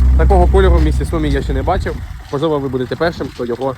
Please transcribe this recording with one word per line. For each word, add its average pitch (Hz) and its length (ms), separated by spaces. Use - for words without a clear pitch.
Такого - 280
кольору 190 300
в 165 60
місті - 220
Сумі 156 260
я 139 120
ще 143 100
не 131 100
бачив. 170 340
Можливо, 147 260
ви 139 100
будете 127 280
першим, 160 380
хто 123 120
його 123 320